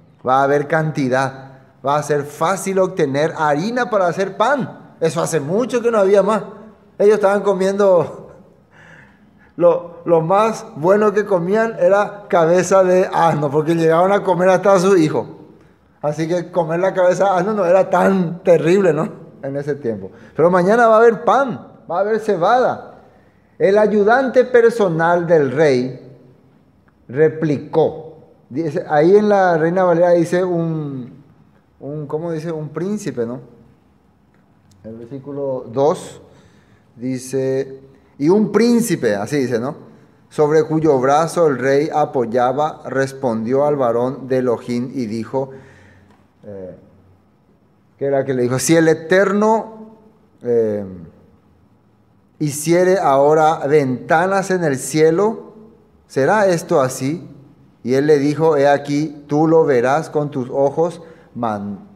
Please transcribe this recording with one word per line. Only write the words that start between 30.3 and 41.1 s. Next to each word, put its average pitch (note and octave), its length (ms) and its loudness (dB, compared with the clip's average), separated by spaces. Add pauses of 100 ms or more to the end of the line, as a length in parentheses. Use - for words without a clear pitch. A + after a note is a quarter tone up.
un, D#3 800 -6 (560)
un, D3 260 -12
¿cómo D#3 260 -8
dice? D#3+ 200 -8
Un D#3 180 -8
príncipe, D#3+ 560 -6
¿no? B2 140 -8 (1500)
El A2+ 120 -16
versículo C3+ 760 -10
dos C#3+ 500 -2 (760)
dice, C3 840 -6 (380)
"Y C#3+ 100 0
un G#3 220 2
príncipe", G3+ 640 2
así G#2+ 220 -4
dice, B2 220 -2
¿no? C3 160 -6 (540)
"Sobre D#3 340 2
cuyo D#3 360 2
brazo D#3 480 2